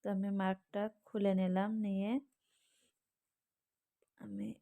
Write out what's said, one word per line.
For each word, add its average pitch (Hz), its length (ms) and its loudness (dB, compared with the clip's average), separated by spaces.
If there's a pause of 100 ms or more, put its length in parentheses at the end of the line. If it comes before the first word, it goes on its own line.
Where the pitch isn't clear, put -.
তো - 40 -
আমি 196 200 0 (120)
মার্কটা 190 420 -2 (220)
খুলে 202 300 2
নিলাম, 185 340 2 (160)
নিয়ে 196 260 -2 (2000)
আমি 104 300 -8 (140)